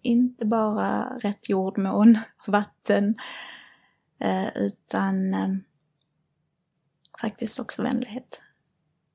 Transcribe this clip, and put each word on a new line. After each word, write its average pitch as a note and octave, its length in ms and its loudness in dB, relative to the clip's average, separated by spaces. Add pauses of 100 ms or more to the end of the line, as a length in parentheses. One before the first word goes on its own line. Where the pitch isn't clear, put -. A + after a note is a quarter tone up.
inte A#3+ 440 2
bara G#3 760 0
rätt - 300 -4
jordmån G3 680 6 (180)
och - 120 -12
vatten, G3+ 640 0 (1040)
eh, F#3+ 380 -2
utan, F#3+ 760 -2
ehm, F#3+ 300 -2 (1600)
faktiskt - 380 -6
också - 240 -8
vänlighet. - 580 -6 (720)